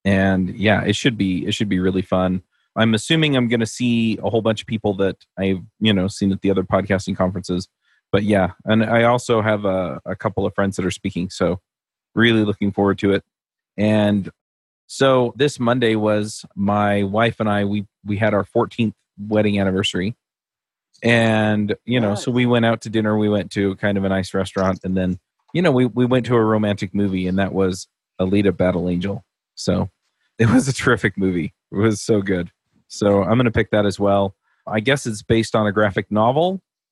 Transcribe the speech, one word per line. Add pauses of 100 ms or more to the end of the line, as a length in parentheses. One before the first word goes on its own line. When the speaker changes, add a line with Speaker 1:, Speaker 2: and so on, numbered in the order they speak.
Speaker 1:
and
yeah,
it
should
be,
it
should
be
really
fun. (340)
I'm
assuming
I'm
gonna
see
a
whole
bunch
of
people
that (200)
I've, (180)
you
know,
seen
at
the
other
podcasting
conferences. (440)
But
yeah, (120)
and
I
also
have
a,
a
couple
of
friends
that
are
speaking,
so (540)
really
looking
forward
to
it. (520)
And (560)
so
this
Monday
was (100)
my
wife
and
I,
we, (180)
we
had
our
fourteenth (240)
wedding
anniversary. (840)
And,
you
know,
Speaker 2:
Nice.
Speaker 1:
so
we
went
out
to
dinner.
We
went
to
kind
of
a
nice
restaurant.
And
then, (320)
you
know,
we,
we
went
to
a
romantic
movie,
and
that
was (340)
Alita:
Battle
Angel. (300)
So (480)
it
was
a
terrific
movie. (160)
It
was
so
good. (380)
So
I'm
gonna
pick
that
as
well. (320)
I
guess
it's
based
on
a
graphic
novel, (300)